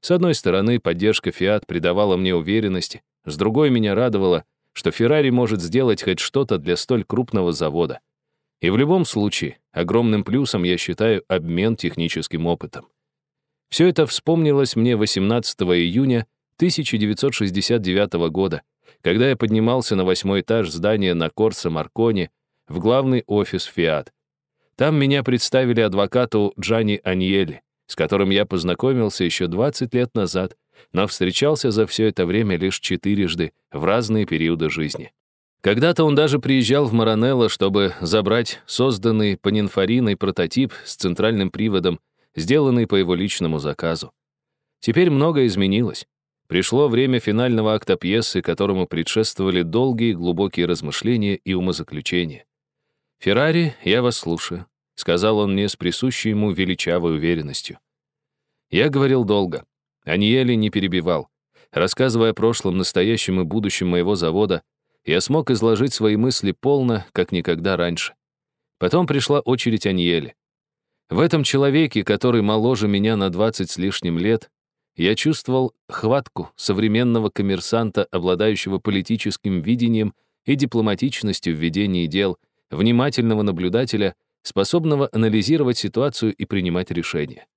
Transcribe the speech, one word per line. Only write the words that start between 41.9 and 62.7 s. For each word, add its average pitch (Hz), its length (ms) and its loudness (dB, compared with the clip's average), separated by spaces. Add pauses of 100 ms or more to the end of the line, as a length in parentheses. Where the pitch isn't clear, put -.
сделанный 123 520 2
по - 80 0
его 92 200 2
личному 85 440 -2
заказу. 76 520 -4 (680)
Теперь 165 300 2
многое 143 360 2
изменилось. 101 600 0 (420)
Пришло 127 420 2
время 127 300 2
финального 110 560 0
акта 101 200 0
пьесы, 95 460 -2
которому 92 460 0
предшествовали 92 760 -2
долгие 117 520 0
глубокие 87 520 -2
размышления 98 680 -2
и - 180 -6
умозаключения. 85 920 -4 (760)
«Феррари, 147 640 0
я 107 180 2
вас 123 160 0
слушаю», 85 480 -6 (300)
сказал 104 440 0
он 101 140 0
мне 101 140 0
с - 80 -6
присущей 113 540 -4
ему 107 220 0
величавой 87 640 -2
уверенностью. 78 640 -4 (880)
Я 151 200 2
говорил 135 340 2
долго. 95 420 0 (400)
Аниели 110 480 2
не 107 160 0
перебивал. 90 600 -2 (420)
Рассказывая 113 600 2
о - 20 -2
прошлом, 101 440 0